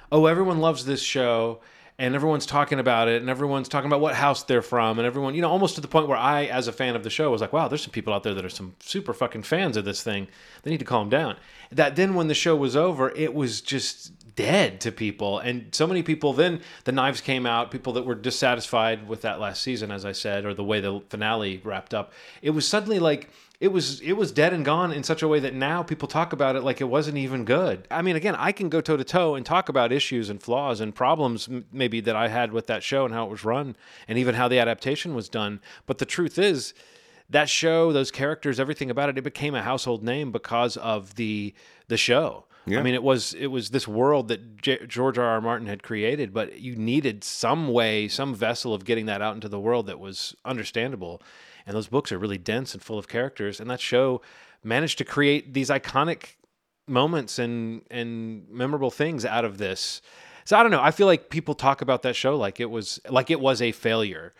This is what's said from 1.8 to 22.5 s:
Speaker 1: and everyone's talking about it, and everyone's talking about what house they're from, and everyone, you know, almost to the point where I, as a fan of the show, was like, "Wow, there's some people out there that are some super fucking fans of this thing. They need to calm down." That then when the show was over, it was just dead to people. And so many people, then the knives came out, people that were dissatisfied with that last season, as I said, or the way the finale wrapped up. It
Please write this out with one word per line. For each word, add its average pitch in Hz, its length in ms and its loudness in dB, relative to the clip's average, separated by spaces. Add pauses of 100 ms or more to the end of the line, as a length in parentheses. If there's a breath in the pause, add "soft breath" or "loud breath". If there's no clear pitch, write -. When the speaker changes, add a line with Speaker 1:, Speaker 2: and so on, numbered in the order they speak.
Speaker 1:
and 127 160 0
everyone's 147 320 2
talking 143 320 2
about 117 300 4
it, 117 120 4
and 123 80 -4
everyone's 135 400 -2
talking 139 180 -2
about 147 140 4
what 151 140 2
house 139 300 2
they're 120 180 4
from, 113 360 2
and 117 80 2
everyone, 135 280 -2
you 170 80 0
know, 165 80 4
almost 190 240 4
to 156 80 -8
the 139 60 -12
point 156 200 2
where 135 80 2
I, 143 300 2
as 123 220 -2
a 113 40 -6
fan 127 240 -2
of 104 80 -4
the 113 60 -4
show, 151 200 0
was 110 120 2
like, 107 100 -4
"Wow, 151 160 2
there's 147 140 -2
some - 80 -12
people 107 240 -2
out 98 80 -2
there 107 100 -2
that 92 140 -6
are - 40 -8
some 92 300 -12
super 196 320 -6
fucking 113 300 -4
fans 160 340 0
of 104 80 -2
this 98 180 -4
thing. 101 240 -4 (360 loud breath)
They 147 80 -6
need 160 80 -2
to 139 80 -6
calm 104 240 2
down." 131 260 2 (340 loud breath)
That 139 260 2
then 190 180 4
when 170 140 2
the 147 60 2
show 160 220 4
was 135 180 0
over, 147 360 2
it 143 240 -2
was 120 260 -2
just - 520 -6 (240)
dead 120 460 2
to 113 100 -2
people. 101 460 -2
And 123 360 -6
so 156 120 2
many 180 160 0
people, 156 300 0
then 170 280 4 (240 loud breath)
the 127 80 -2
knives 135 280 0
came 127 240 -2
out, 117 260 0
people 131 240 -6
that 123 120 -2
were 123 80 -2
dissatisfied 113 960 0
with 110 140 -8
that 98 180 -4
last 98 220 -6
season, 110 280 -4
as 98 160 -8
I 101 60 -6
said, 101 340 -4
or 101 80 -4
the 101 100 -6
way 107 160 0
the 98 200 -4 (100)
finale 107 540 -2
wrapped 101 300 -8
up. 104 180 -4 (300 loud breath)
It 147 80 0